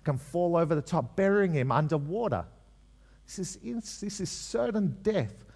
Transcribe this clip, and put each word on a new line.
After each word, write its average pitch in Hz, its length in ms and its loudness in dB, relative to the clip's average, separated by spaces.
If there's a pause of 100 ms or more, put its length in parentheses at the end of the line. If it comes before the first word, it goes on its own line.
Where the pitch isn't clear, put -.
can 139 160 0
fall 170 380 0
over 165 180 4
the 147 80 0
top, 156 320 -2
burying 196 380 4
him 135 180 2
underwater. 151 720 0 (840)
This - 120 -14
is 185 240 -6
in-, 233 140 -6
this 208 440 -8
is 175 100 -4
certain 220 720 -2
death 180 420 0 (120)